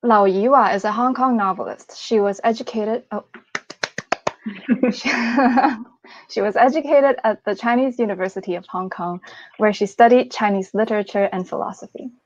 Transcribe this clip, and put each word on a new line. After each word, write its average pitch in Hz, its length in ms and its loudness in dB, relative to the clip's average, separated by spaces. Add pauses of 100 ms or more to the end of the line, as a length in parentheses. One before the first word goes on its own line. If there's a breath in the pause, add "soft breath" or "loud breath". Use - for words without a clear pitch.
Lau 220 240 4
Yiwa 208 480 4
is 196 100 -2
a 214 80 -2
Hong 247 220 0
Kong 254 220 0
novelist. 190 600 -4
She - 220 0
was 202 220 0
educated, 226 720 -4
oh. 208 120 -8 (280)
<laughs> 247 2250 -2 (440 loud breath)
She - 120 -6
was 202 160 -2
educated 277 680 4
at 214 220 -2
the 208 100 -2
Chinese 247 440 -2
University 190 560 -4
of 175 120 -8
Hong 185 220 -8
Kong, 175 320 -8 (380 loud breath)
where 214 140 2
she 202 140 -2
studied 233 460 6
Chinese 196 420 -2
literature 208 580 0
and 185 160 -6
philosophy. - 600 -10 (160)